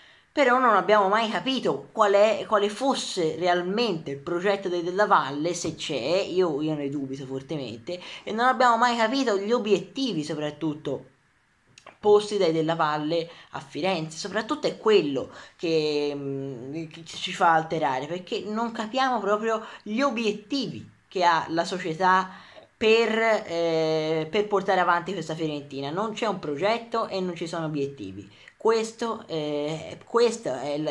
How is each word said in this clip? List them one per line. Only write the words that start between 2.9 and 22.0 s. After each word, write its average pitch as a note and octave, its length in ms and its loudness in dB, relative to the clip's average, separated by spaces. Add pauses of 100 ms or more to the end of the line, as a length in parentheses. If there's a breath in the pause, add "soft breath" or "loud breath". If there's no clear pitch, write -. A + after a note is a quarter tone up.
realmente F3+ 720 0
il C#3 80 -8
progetto F#3+ 500 -2
dei F3 140 -2
Della F#3 240 0
Valle, D3+ 480 2
se D#3+ 220 -6
c'è, - 180 -6
io, D#3+ 680 0
io D#3 140 -2
ne C#3+ 160 -4
dubito C3+ 340 -6
fortemente, C3+ 760 -8 (260 loud breath)
e G3 80 -6
non A#3 140 0
abbiamo B3 300 4
mai A#3+ 200 2
capito A#3 420 2
gli G3+ 140 0
obiettivi G#3 720 0
soprattutto D3+ 840 -4 (920)
posti G#3 380 6
dai F3+ 140 4
Della D#3+ 240 2
Valle D#3 540 0 (220 loud breath)
a C#3 100 -10
Firenze. D#3+ 580 -4
Soprattutto A3 480 -4
è D#3+ 100 0
quello D3+ 540 4 (260 loud breath)
che, D3+ 560 0
mm, C#3 760 -8
che E3 160 -18
ci - 280 -10
fa F3+ 200 4
alterare, D3+ 540 0
perché F3+ 340 -6
non A3+ 320 -4
capiamo A#3+ 480 -2
proprio G#3+ 440 0 (180 loud breath)
gli G#3+ 180 -4
obiettivi A3 880 -2 (180)
che F#3 160 -2
ha E3+ 280 4
la E3 140 0
società F3+ 640 0 (460 loud breath)